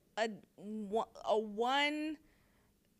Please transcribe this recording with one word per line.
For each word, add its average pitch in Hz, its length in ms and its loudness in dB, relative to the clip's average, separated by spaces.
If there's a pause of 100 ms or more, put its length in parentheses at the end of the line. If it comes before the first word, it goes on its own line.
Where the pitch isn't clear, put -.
(160)
a, 226 140 2 (960)
a 220 120 4
one 285 760 0 (840)